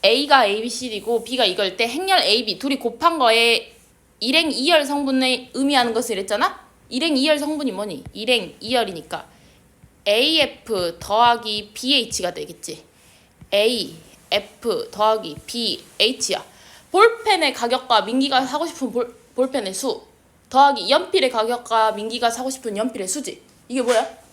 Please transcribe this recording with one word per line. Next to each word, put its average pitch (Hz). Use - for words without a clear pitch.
A가 262
A, 208
B, 240
C, 240
D고 220
B가 247
이걸 185
때 233
행렬 359
A, 220
B 208
둘이 277
곱한 320
거에 233
일행 302
이열 294
성분을 262
의미하는 262
것을 226
이랬잖아? 208
일행 302
이열 294
성분이 294
뭐니? 190
일행 214
이열이니까 196
에이에프 226
더하기 220
비에이치가 233
되겠지. 160
에이에프 208
더하기 208
비에이치야. 226
볼펜의 381
가격과 240
민기가 262
사고 302
싶은 262
볼, 240
볼펜의 247
수 -
더하기 254
연필의 311
가격과 226
민기가 220
사고 247
싶은 233
연필의 208
수지. 214
이게 247
뭐야? 233